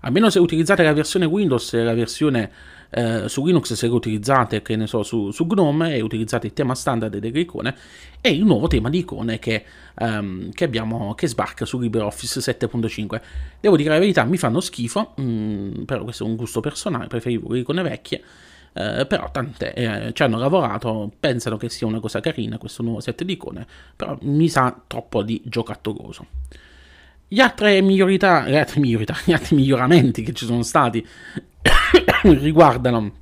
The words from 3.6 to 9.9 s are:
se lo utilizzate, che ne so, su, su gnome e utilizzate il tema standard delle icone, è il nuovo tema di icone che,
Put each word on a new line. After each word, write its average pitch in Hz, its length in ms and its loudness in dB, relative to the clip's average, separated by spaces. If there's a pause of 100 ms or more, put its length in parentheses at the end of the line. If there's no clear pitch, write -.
se 117 140 -2
lo 120 80 0
utilizzate, 110 680 0
che 113 140 -4
ne 110 100 0
so, 110 160 -2
su, 101 300 -4
su 170 160 -2
gnome 160 480 2
e 113 60 0
utilizzate 113 440 -4
il 104 80 -8
tema 127 220 -2
standard 113 420 -4
delle 117 220 -6
icone, 170 360 -6 (460)
è 247 60 -2
il 175 180 2
nuovo 151 220 4
tema 117 240 0
di 180 80 0
icone 113 400 -6
che, 110 260 -4 (320)